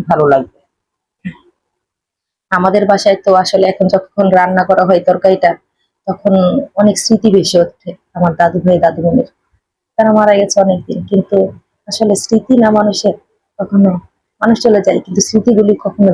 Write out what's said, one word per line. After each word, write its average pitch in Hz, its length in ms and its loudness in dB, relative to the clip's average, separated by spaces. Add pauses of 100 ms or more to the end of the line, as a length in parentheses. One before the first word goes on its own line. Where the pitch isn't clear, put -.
ভালো 151 200 0
লাগবে। 135 320 -2 (1900)
আমাদের 190 340 0
বাসায় 196 360 2
তো 202 120 0
আসলে 185 320 0
এখন 190 200 0
যখন 190 440 -2
রান্না 180 340 2
করা 185 200 0
হয় 180 160 2
তরকারিটা, 180 500 0 (560)
তখন 190 260 -4 (420)
অনেক 202 240 0
স্মৃতি - 320 -2
ভেসে 185 300 0
ওঠে - 300 -6 (240)
আমার 175 220 -2
দাদু 170 240 0
ভাই 175 180 2
দাদুমণির। 165 500 -2 (680)
তারা 220 140 2
মারা 214 240 2
গেছে 196 240 -2
অনেকদিন, 180 460 -2
কিন্তু 196 300 -2 (520)
আসলে 202 280 -2
স্মৃতি 220 400 -2
না 226 140 4
মানুষের, 208 440 -2 (440)
কখনো 196 320 0 (520)
মানুষ 226 180 0
চলে 214 200 2
যায় 180 200 -2
কিন্তু 180 200 -8
স্মৃতিগুলি 214 560 0
কখনো 196 380 -2